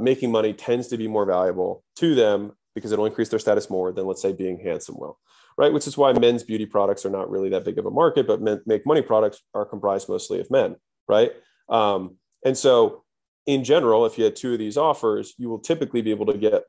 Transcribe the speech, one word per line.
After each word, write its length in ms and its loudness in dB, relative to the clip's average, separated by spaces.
making 300 0
money 200 2
tends 380 -4
to 80 -6
be 100 -6
more 180 0
valuable 580 -2
to 160 2
them 380 2
because 160 -6
it'll 140 0
increase 240 -2
their 100 -2
status 300 0
more 240 -2
than, 120 -4
let's 160 -6
say, 120 0
being 260 -6
handsome 380 -8
will, 220 -14
right? 160 4
Which 140 -2
is 100 -10
why 160 6
men's 300 4
beauty 220 -6
products 400 -2
are 40 -2
not 200 -4
really 200 -2
that 160 -2
big 120 -4
of 80 -4
a 60 -6
market, 360 2
but 140 0
men, 240 -2
make 200 0
money 160 2
products 400 0
are 120 -4
comprised 440 -4
mostly 300 -6
of 100 -10
men, 260 2
right? 240 4
Um, 480 0
and 120 2
so 460 4
in 180 0
general, 420 4
if 120 -4
you 60 0
had 120 2
two 180 -4
of 60 -2
these 180 -4
offers, 600 0
you 120 -8
will 100 -6
typically 420 -2
be 100 -2
able 160 -2
to 100 0
get 320 2